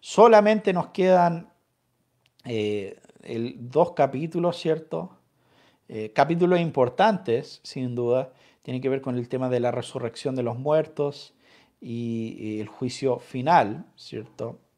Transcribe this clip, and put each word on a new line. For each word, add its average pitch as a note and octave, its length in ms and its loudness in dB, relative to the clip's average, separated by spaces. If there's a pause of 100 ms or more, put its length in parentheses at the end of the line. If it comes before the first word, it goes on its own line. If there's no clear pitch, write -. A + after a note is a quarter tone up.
Solamente G#3+ 720 6
nos F3 140 -4
quedan, F3+ 600 2 (960)
eh, G#2 560 -4 (220)
el, A#2+ 480 -8
dos D#3+ 220 4
capítulos, E3 680 0
¿cierto? E3 580 -6 (720)
Eh, A2 260 -10
capítulos E3+ 460 2
importantes, D3 1000 0
sin B2+ 320 -8
duda, B2 360 0 (300)
tienen B2+ 220 -8
que C3 80 -2
ver C3 100 -2
con C3 160 -6
el B2 140 -6
tema C3 180 -4
de B2 120 0
la A#2+ 100 0
resurrección A#2+ 640 -6
de B2+ 80 -4
los A#2+ 160 -4
muertos D3+ 760 -2 (480)
y, A#2 580 -8
y G#2+ 220 -8
el G#2 80 -10
juicio B2+ 500 -4
final, C3 680 2 (100)
¿cierto? - 600 -12 (200)